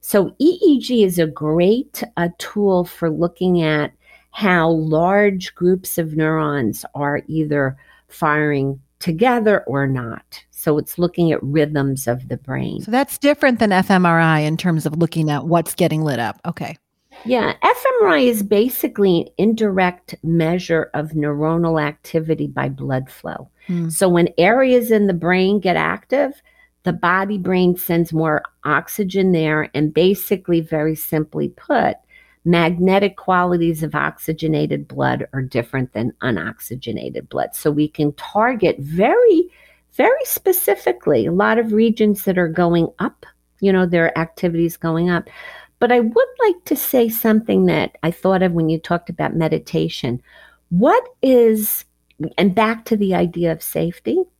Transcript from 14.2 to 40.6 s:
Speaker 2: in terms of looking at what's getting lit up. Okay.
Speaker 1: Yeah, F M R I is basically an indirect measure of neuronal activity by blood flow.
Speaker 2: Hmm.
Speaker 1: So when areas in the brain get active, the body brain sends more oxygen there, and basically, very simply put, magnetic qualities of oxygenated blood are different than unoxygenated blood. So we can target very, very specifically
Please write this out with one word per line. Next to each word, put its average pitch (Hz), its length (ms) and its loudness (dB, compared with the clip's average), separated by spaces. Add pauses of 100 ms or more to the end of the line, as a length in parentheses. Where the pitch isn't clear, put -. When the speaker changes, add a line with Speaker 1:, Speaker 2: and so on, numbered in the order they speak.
Speaker 2:
in 151 180 0
terms 165 280 0
of 151 120 -4
looking 160 340 0
at 139 140 -4
what's 165 280 0
getting 156 300 0
lit 139 160 -2
up. 110 260 -4
Okay. 156 300 -8 (480)
Speaker 1:
Yeah, 247 400 0
F 494 220 2 (160)
M 415 60 4
R - 20 4
I 311 100 4
is 240 240 2
basically 202 800 2
an - 60 -8 (120)
indirect 190 840 0
measure 165 720 0
of 156 200 -6
neuronal 156 680 0
activity 156 600 -4
by 139 240 -4
blood 135 400 -6
flow. - 400 -14 (160)
Speaker 2:
Hmm. 170 240 -4
Speaker 1:
So 175 180 0
when 175 300 4
areas 240 540 2
in 208 160 4
the 190 60 2
brain 185 460 2
get 175 180 0
active, 254 680 -2 (400)
the 175 100 -2
body 190 460 0
brain 180 380 2
sends 170 360 -2
more 156 300 0 (200)
oxygen 185 680 -2
there, 156 420 0
and 151 180 0
basically, 175 680 0
very 156 320 -2
simply 156 560 -4
put, - 460 -2 (480)
magnetic 175 720 2
qualities 175 640 0
of 151 140 -6
oxygenated 151 920 -2
blood 135 460 -2
are 135 80 -4
different 131 520 -4
than 113 280 -4
unoxygenated 107 1040 -8
blood. - 280 -6
So - 160 -2
we 151 160 0
can 147 260 -2
target 220 640 -2
very, 311 720 2 (440)
very 494 320 0
specifically - 1000 -2